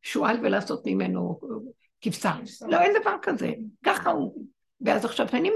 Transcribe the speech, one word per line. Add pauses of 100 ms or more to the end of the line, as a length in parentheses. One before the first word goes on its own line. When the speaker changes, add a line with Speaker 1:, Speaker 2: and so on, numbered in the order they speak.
Speaker 1:
שועל
ולעשות
ממנו,
אה, (520)
כבשה.
Speaker 2:
כבשה.
Speaker 1:
לא,
אין
דבר
כזה. (320)
ככה
הוא. (360)
ואז
עכשיו,
אני